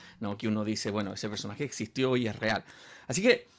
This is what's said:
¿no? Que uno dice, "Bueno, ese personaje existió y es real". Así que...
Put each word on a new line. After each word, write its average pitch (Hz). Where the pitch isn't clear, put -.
¿no? 101
Que 113
uno 107
dice, 107
"Bueno, 101
ese 107
personaje 104
existió 127
y 120
es 104
real". 110
Así 185
que... -